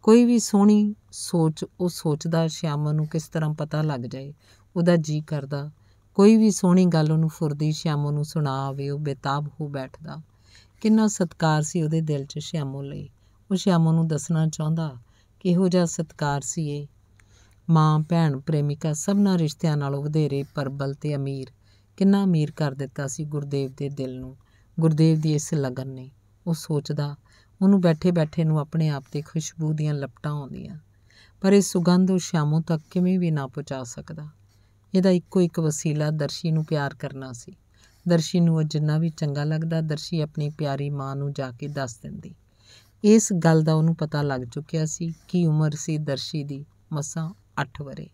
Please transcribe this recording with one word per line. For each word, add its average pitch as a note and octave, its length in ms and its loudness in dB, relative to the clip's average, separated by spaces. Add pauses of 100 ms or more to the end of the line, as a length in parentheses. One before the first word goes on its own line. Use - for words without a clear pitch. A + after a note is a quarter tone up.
ਕੋਈ A#3+ 240 8
ਵੀ A#3+ 140 4
ਸੋਹਣੀ G#3 560 4 (160)
ਸੋਚ D#3+ 540 -2 (140)
ਉਹ F3+ 100 0
ਸੋਚਦਾ, E3 580 -2
ਸ਼ਿਆਮੋ D3 440 -4
ਨੂੰ D3+ 160 0
ਕਿਸ D#3+ 200 -6
ਤਰ੍ਹਾਂ D#3 260 -2
ਪਤਾ D3+ 280 -4
ਲੱਗ D3 200 -2
ਜਾਏ, C3+ 320 -10 (420)
ਉਹਦਾ F3 200 4
ਜੀ D3+ 260 -2
ਕਰਦਾ। C#3+ 500 -8 (420)
ਕੋਈ G#3 220 8
ਵੀ G#3+ 160 6
ਸੋਹਣੀ F#3 340 4
ਗੱਲ D#3+ 260 2
ਉਹਨੂੰ D#3+ 180 2
ਫੁਰਦੀ D3+ 420 -2
ਸ਼ਿਆਮੋ D3 400 -2
ਨੂੰ D3 140 -2
ਸੁਣਾ C#3 420 -4
ਆਵੇ, C#3 220 -6
ਉਹ C#3+ 100 -6
ਬੇਤਾਬ C#3+ 480 -4
ਹੋ D3+ 200 -10
ਬੈਠਦਾ। C#3+ 500 -12 (640)
ਕਿੰਨਾ A3 260 4
ਸਤਿਕਾਰ E3 540 0
ਸੀ D#3+ 200 -4
ਉਹਦੇ D#3 200 0
ਦਿਲ D3 240 -4
'ਚ D3 140 -10
ਸ਼ਿਆਮੋ C#3 420 -8
ਲਈ। D3 280 -12 (420)
ਉਹ F#3+ 40 2
ਸ਼ਿਆਮੋ E3+ 360 4
ਨੂੰ E3 160 2
ਦੱਸਣਾ D#3+ 400 0
ਚਾਹੁੰਦਾ, D#3 480 -4 (440)
ਕਿਹੋ F#3 280 2
ਜਿਹਾ F3 180 2
ਸਤਿਕਾਰ D3 560 -4
ਸੀ D3+ 280 -6
ਇਹ। C#3+ 180 -8 (840)
ਮਾਂ, D#3 300 4
ਭੈਣ, D#3 400 0
ਪ੍ਰੇਮਿਕਾ, D3 540 -2
ਸਭਨਾਂ G3+ 440 2
ਰਿਸ਼ਤਿਆਂ D#3 400 0
ਨਾਲੋਂ C#3 260 -4
ਵਧੇਰੇ D3 400 -2 (120)
ਪਰਬਲ C#3 380 -6
ਤੇ D3 220 -6
ਅਮੀਰ। C3+ 320 -6 (500)
ਕਿੰਨਾ G3 260 4
ਅਮੀਰ D#3+ 280 2
ਕਰ D3 200 -4
ਦਿੱਤਾ C3+ 360 -8
ਸੀ D3+ 180 -8
ਗੁਰਦੇਵ C#3 520 -6
ਦੇ C#3+ 120 -6
ਦਿਲ C3 300 -8
ਨੂੰ, C3 180 -16 (420)
ਗੁਰਦੇਵ D#3+ 420 4
ਦੀ D#3 120 0
ਇਸ D3 200 -2
ਲਗਨ C3 340 -4
ਨੇ। C3 240 -14 (360)
ਉਹ E3 60 0
ਸੋਚਦਾ, D3 640 -4 (460)
ਉਹਨੂੰ G3 200 6
ਬੈਠੇ-ਬੈਠੇ E3+ 640 2
ਨੂੰ D#3 160 2
ਆਪਣੇ D#3 300 -2
ਆਪ C#3 220 -4
ਤੇ D3 100 -6
ਖੁਸ਼ਬੂ D#3 520 -6
ਦੀਆਂ D3+ 200 -2
ਲਪਟਾਂ C#3 380 -8
ਆਉਂਦੀਆਂ। C#3 460 -10 (640)
ਪਰ F#3+ 120 6
ਇਹ G3+ 80 8
ਸੁਗੰਧ F3+ 500 4
ਉਹ F#3 60 2
ਸ਼ਿਆਮੋ D#3+ 440 0
ਤੱਕ D#3+ 300 -2
ਕਿਵੇਂ F3+ 280 2
ਵੀ E3+ 120 2
ਨਾ C#3+ 160 -2
ਪਹੁੰਚਾ C3+ 360 -8
ਸਕਦਾ। D3+ 440 -14 (640)
ਇਹਦਾ F#3 160 4
ਇੱਕੋ F3+ 320 2
ਇੱਕ F3 180 0
ਵਸੀਲਾ D3+ 500 -2
ਦਰਸ਼ੀ D3+ 420 -4
ਨੂੰ D#3 140 0
ਪਿਆਰ C#3+ 300 -4
ਕਰਨਾ C3+ 360 -12
ਸੀ। - 240 -16 (520)
ਦਰਸ਼ੀ E3+ 320 2
ਨੂੰ E3 160 4
ਉਹ D#3 80 0
ਜਿੰਨਾ D3+ 340 0
ਵੀ E3 120 0
ਚੰਗਾ D3 340 -4
ਲੱਗਦਾ, D#3+ 380 -2
ਦਰਸ਼ੀ D#3 400 -4
ਆਪਣੀ D3 280 -4
ਪਿਆਰੀ C#3+ 400 -4
ਮਾਂ C3+ 260 -6
ਨੂੰ C#3 180 -4
ਜਾ C3 180 -6
ਕੇ C#3+ 160 -12
ਦੱਸ C#3 300 -8
ਦਿੰਦੀ। - 380 -16 (680)
ਇਸ G#3+ 300 6
ਗੱਲ D#3+ 280 6
ਦਾ D#3+ 120 2
ਉਹਨੂੰ D#3+ 220 2
ਪਤਾ D3+ 260 -4
ਲੱਗ C#3 200 -2
ਚੁੱਕਿਆ D3+ 440 -6
ਸੀ। E3 280 -6 (140)
ਕੀ F3 180 2
ਉਮਰ D#3 260 2
ਸੀ D3+ 260 -6
ਦਰਸ਼ੀ D3 460 -4
ਦੀ? C#3+ 220 -10 (280)
ਮਸਾਂ D#3+ 400 -6 (280)
ਅੱਠ C#3+ 200 -8
ਵਰ੍ਹੇ। C#3+ 320 -12